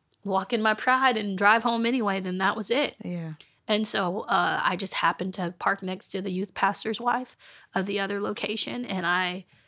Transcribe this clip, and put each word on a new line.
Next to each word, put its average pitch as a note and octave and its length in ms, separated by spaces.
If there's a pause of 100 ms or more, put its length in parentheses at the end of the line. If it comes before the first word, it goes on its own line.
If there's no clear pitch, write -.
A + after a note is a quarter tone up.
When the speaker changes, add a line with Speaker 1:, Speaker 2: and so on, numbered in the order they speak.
(240)
Speaker 1:
walk F#3+ 300
in G#3+ 80
my G#3+ 140
pride B3+ 420
and G3+ 200
drive G#3+ 260
home A#3 240
anyway, G#3+ 320
then F#3 180
that G3 180
was G#3+ 140
it. C4 340
Speaker 2:
Yeah. E3+ 300 (340)
Speaker 1:
And G#3+ 200
so, G3 340
uh, F3 420
I F3+ 120
just F#3+ 200
happened F3 400
to F3 220
park F#3 240
next F#3 280
to F#3+ 120
the G3 100
youth F#3 220
pastor's G#3 460
wife A#3+ 360 (380)
of F#3+ 140
the G3+ 120
other G3+ 220
location, A3 640
and F#3+ 220
I F3+ 380 (220)